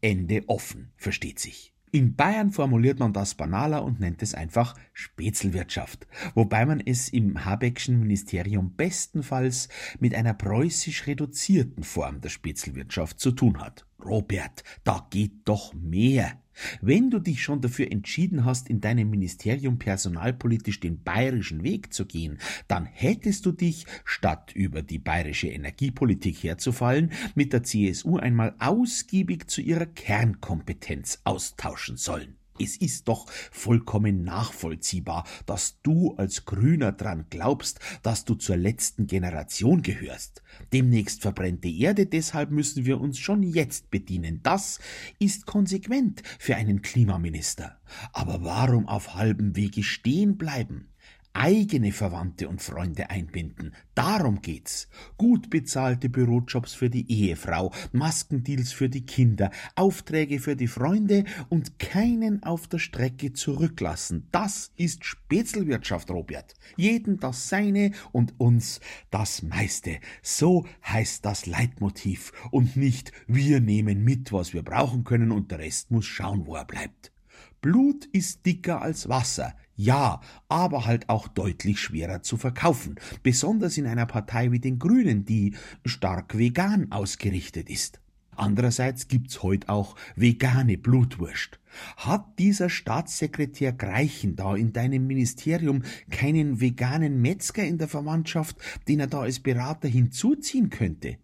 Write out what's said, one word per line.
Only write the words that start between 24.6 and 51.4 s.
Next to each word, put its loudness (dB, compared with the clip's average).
die -8
bayerische -2
Energiepolitik -2
herzufallen, 0
mit 2
der 4
C 2
S -4
U 2
einmal 2
ausgiebig 0
zu -4
ihrer 0
Kernkompetenz -4
austauschen -6
sollen. -8
Es -4
ist -4
doch -2
vollkommen 0
nachvollziehbar, -6
dass -6
du 4
als -2
Grüner 2
dran -6
glaubst, -2
dass -2
du 2
zur -2
letzten 0
Generation 2
gehörst. -8
Demnächst 4
verbrennt -2
die -2
Erde, 4
deshalb -2
müssen 0
wir 2
uns -4
schon 2
jetzt -2
bedienen. -4
Das 0
ist 0
konsequent 0
für 0
einen 0
Klimaminister. -2
Aber -4
warum 2
auf -6
halbem 0
Wege -2
stehen 0
bleiben? -6
Eigene 4